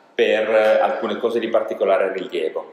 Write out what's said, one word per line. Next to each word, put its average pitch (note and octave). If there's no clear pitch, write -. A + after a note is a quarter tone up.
per, A2
eh, A2
alcune -
cose A#2
di A2
particolare G2
rilievo, F2